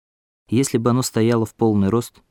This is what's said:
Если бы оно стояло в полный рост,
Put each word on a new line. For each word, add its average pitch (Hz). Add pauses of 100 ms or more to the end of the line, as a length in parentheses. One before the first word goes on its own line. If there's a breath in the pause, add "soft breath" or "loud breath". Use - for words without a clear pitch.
(500)
Если 127
бы 117
оно 127
стояло 113
в -
полный 104
рост, 117